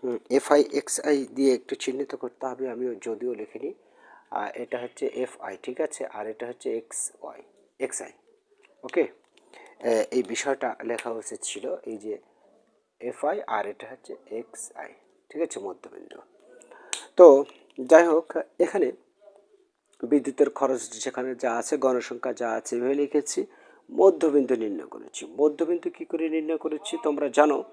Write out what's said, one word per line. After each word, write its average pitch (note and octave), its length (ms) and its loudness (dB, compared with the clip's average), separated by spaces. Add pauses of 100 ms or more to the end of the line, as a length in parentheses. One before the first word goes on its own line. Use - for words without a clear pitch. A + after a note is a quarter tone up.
উম, A#2+ 160 -4 (120)
এফআই D3 320 4 (100)
এক্সআই C#3+ 440 0 (200)
দিয়ে C3+ 180 4
একটু - 200 -6
চিহ্নিত C3+ 400 -6
করতে B2+ 320 -10
হবে, B2+ 240 -6
আমি A#2+ 140 -6 (180)
যদিও A#2 320 -4
লিখিনি। A2 400 -10 (560)
আহ, - 200 -6 (120)
এটা A#2+ 200 -6
হচ্ছে B2 240 -8
এফআই, G#2+ 560 -6
ঠিক B2+ 180 -10
আছে, - 260 -4
আর G#2+ 200 -10
এটা A2 200 -10
হচ্ছে B2 300 -10
এক্সওয়াই, - 640 -10 (360)
এক্সআই। - 340 -8 (680)
ওকে, C#3+ 220 0 (760)
এ-, A2+ 320 0
এই B2 120 0
বিষয়টা A#2 600 -4
লেখা A#2 280 -6
উচিত A2+ 320 -10
ছিল, C#3 340 -8 (140)
এই A2 80 -10
যে G#2+ 200 -8 (840)
এফআই C#3+ 460 -4
আর G#2 200 -2
এটা G2+ 240 -12
হচ্ছে - 260 -16 (100)
এক্সআই, - 640 -12 (380)
ঠিক D3+ 140 -4
আছে, E3 180 -6
মধ্যবিন্দু। - 580 -14 (1000)
তো D3 280 12 (360)
যাই D#3+ 260 8
হোক, E3 200 2 (320)
এখানে E3+ 340 0 (1120)
বিদ্যুতের C3+ 480 2
খরচ - 540 -4
যেখানে B2+ 300 -6
যা A#2+ 200 -2
আছে, A#2+ 220 -2
গণসংখ্যা B2+ 560 0
যা A#2 180 -4
আছে, A2+ 260 -4
এভাবে B2 180 0
লিখেছি। C#3+ 520 0 (460)
মধ্যবিন্দু D3 640 6
নির্ণয় G2+ 300 -4
করেছি। - 400 -16
মধ্যবিন্দু D3+ 640 0
কী E3+ 140 -14
করে D#3+ 240 -4
নির্ণয় D#3 280 -2
করেছি D3+ 460 -6
তোমরা D3 260 0
জানো D3 440 4